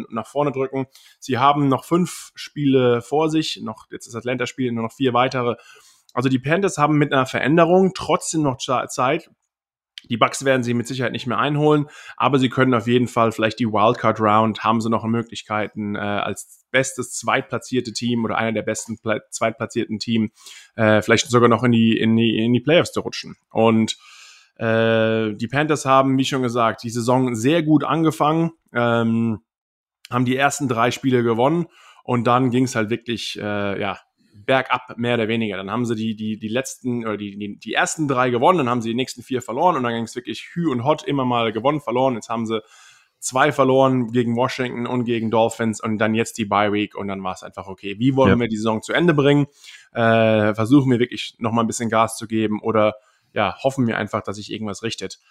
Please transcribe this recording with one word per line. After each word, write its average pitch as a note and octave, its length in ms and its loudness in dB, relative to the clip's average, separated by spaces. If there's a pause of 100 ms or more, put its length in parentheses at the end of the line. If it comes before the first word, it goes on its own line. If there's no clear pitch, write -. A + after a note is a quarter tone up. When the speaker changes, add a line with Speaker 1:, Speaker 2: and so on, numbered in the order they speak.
Speaker 1:
nach A2+ 200 -8
vorne C#3+ 240 -2
drücken. C3+ 340 -4 (320)
Sie A#2+ 200 -6
haben C#3+ 280 4
noch C3 180 0
fünf - 520 -2
Spiele C3 680 2
vor D#3 260 -2
sich, D#3 320 -4
noch, A2 300 -12
jetzt - 160 -16
das A2 80 -18
Atlanta-Spiel, B2 560 -4
nur A2+ 140 -4
noch A2+ 80 -8
vier B2 220 0
weitere. B2 420 0 (580)
Also C3+ 140 0
die C3 100 2
Panthers E3+ 400 0
haben D3 180 4
mit D3 160 2
einer C3 140 2
Veränderung E3+ 640 4
trotzdem - 500 -2
noch C3+ 160 -2
Za-, B2 280 -2
Zeit. C#3+ 440 -2 (800)
Die A#2 100 -2
Bucks C3 260 0
werden C3 180 4
sie A#2+ 120 -2
mit A#2+ 120 0
Sicherheit B2+ 240 -4
nicht - 160 -8
mehr A2 120 -2
einholen, D3 480 2 (300)
aber C3 220 2
sie C3 100 4
können C3 260 2
auf A2 120 0
jeden A#2+ 220 2
Fall A2+ 240 2
vielleicht A2 260 -2
die B2 80 0
Wildcard-Round, G#2+ 960 2
haben A2+ 180 0
sie A2+ 80 -4
noch A2+ 160 -2
Möglichkeiten, G#2+ 920 -6
äh, - 20 -8
als - 720 -6
bestes C3 440 -2
zweitplatzierte A#2 800 -4
Team A#2+ 320 -2
oder G#2 120 -4
einer A2+ 160 -2
der G#2+ 100 -2
besten A2 360 -8
Pla-, A2 320 -6
zweitplatzierten A2 680 -4
Team, A2+ 320 0 (460)
äh, G#2+ 260 4
vielleicht - 260 2
sogar A#2+ 200 6
noch A#2 160 2
in B2 80 4
die, A2+ 260 4
in A2+ 160 2
die, A2+ 220 2
in A2+ 160 0
die B2 80 2
Playoffs D3 320 2
zu G2+ 80 -4
rutschen. - 360 -12 (140)
Und, A2+ 460 2 (600)
äh, A2+ 800 0
die A2 140 -8
Panthers D3 380 -2
haben, C3+ 320 4
wie C3+ 60 2
schon C3 180 -2
gesagt, A#2 420 -2
die A2+ 60 -6
Saison B2 440 0
sehr D3 300 2
gut D3+ 180 4
angefangen, D#3+ 720 0 (200)
ähm, A#2 680 0 (680)
haben B2 160 -2
die B2+ 120 0
ersten C#3 320 0
drei A#2 240 2
Spiele B2 320 0
gewonnen C3 420 2 (380)
und A#2+ 240 0
dann B2+ 220 2
ging's B2+ 260 0
halt A2 140 -2
wirklich, A#2 500 -6
äh, G2+ 400 -4
ja, G2 180 -4 (460)
bergab, B2+ 520 -2
mehr A#2+ 180 0
oder A2+ 120 0
weniger. A2 300 -2
Dann F#2+ 140 -8
haben A#2 160 -2
sie A#2 100 -2
die, A2 180 -4
die, G#2+ 240 -8
die G#2+ 100 -10
letzten, A#2+ 560 -6
oder G#2+ 120 -4
die, G2+ 200 -10
die, G2+ 220 -10
die - 140 -12
ersten D#3+ 340 -2
drei B2+ 240 0
gewonnen, D3 280 4
dann B2+ 100 0
haben A#2+ 140 -2
sie A2+ 80 -4
die A2+ 40 -4
nächsten A#2+ 280 -6
vier B2 200 -6
verloren D#3 340 0
und C3 60 -2
dann A#2 120 -2
ging's A#2 200 -6
wirklich - 380 -12
hü E3+ 180 -2
und A#2+ 140 -4
hott, D3+ 180 0
immer C#3 220 -2
mal A#2 280 0
gewonnen, C#3 280 -2
verloren. B2+ 340 0
Jetzt G#2+ 140 -10
haben A2+ 180 -4
sie A2 160 -4 (560)
zwei C#3 320 0
verloren C3 640 2
gegen A#2 240 0
Washington A#2+ 500 -4
und B2 180 -2
gegen A2+ 280 -2
Dolphins A2+ 480 0
und G#2+ 180 -2
dann A2 160 2
jetzt A2+ 240 -2
die A2+ 60 -2
Bye G2+ 280 2
Week G#2 220 -2
und G2+ 140 -8
dann G2 160 -8
war's F#2 180 -8
einfach, F#2+ 240 -14
okay, G2 320 -12
wie C3 160 2
wollen B2+ 200 6
Speaker 2:
Ja. A#2+ 40 2
Speaker 1:
wir A#2 100 0
die A2 80 -4
Saison A2 260 -2
zu G#2+ 100 -8
Ende D#3+ 220 4
bringen? C#3+ 320 4 (460)
Äh, A2 640 4
versuchen B2+ 380 4
wir A2+ 80 2
wirklich - 380 -4
noch A2 120 -2
mal A#2 120 2
ein A2 40 2
bisschen A2+ 220 -4
Gas A2+ 280 2
zu A2+ 120 -12
geben G#2+ 340 -2
oder, G#2+ 320 2 (380)
ja, G2+ 320 -2
hoffen C3 240 0
wir - 100 -2
einfach, G#2+ 240 -4
dass G2+ 140 -8
sich G#2+ 160 -12
irgendwas G#2+ 320 -8
richtet. G2 340 -8 (120)